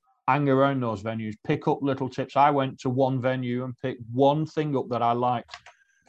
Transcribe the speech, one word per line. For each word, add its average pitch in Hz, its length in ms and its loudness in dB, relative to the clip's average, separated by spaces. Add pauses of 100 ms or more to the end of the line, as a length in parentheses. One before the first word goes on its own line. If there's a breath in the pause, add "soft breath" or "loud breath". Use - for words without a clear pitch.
(260)
hang 143 220 2
around 135 340 4
those 110 200 -4
venues, 110 320 -6 (120)
pick 151 220 0
up 147 140 0
little 135 260 -2
tips. - 260 -8
I 143 160 6
went 135 300 -2
to - 80 -2
one 131 320 2
venue 127 440 -2
and 127 120 -10
picked 127 340 -8
one 139 360 2
thing 151 280 -4
up 127 140 -2
that 117 140 -2
I 117 100 2
liked, 120 420 -2 (540 soft breath)